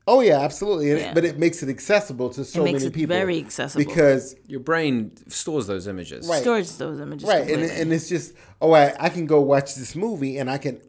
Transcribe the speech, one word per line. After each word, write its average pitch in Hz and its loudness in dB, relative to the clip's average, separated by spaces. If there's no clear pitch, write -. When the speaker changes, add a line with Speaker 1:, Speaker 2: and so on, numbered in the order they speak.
Speaker 1:
Oh, 254 6
yeah, 165 6
absolutely. 147 -2
And 151 2
Speaker 2:
Yeah. - -6
Speaker 1:
but 170 2
it 151 -4
makes 165 0
it 135 -4
accessible 135 -2
to 139 -8
so - -4
Speaker 2:
It 147 2
makes 139 0
Speaker 1:
many 135 -2
Speaker 2:
it - -6
Speaker 1:
people. 156 -2
Speaker 2:
very 185 -2
accessible. 139 -4
Speaker 1:
Because 143 4
Speaker 3:
Your 139 -10
brain 135 -2
stores 147 -4
those 98 -6
images. 87 -10
Speaker 1:
Right. 160 0
Speaker 2:
Stores 214 0
those 147 -8
images 147 -10
Speaker 1:
Right, 180 4
and, 151 -2
Speaker 2:
completely. 160 -2
Speaker 1:
and 160 0
it's 160 -2
just, 165 -6
"Oh, 156 6
I, 143 8
I 165 0
can 165 -6
go 147 6
watch 139 2
this 131 -10
movie 151 -4
and 127 -4
I 135 -4
can, 139 -6